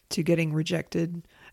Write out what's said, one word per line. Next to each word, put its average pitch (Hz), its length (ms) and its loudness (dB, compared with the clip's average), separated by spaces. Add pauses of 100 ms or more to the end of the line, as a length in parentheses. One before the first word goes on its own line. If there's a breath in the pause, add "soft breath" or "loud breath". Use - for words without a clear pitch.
to 160 160 -2
getting 165 280 2
rejected, 165 720 -2 (300 loud breath)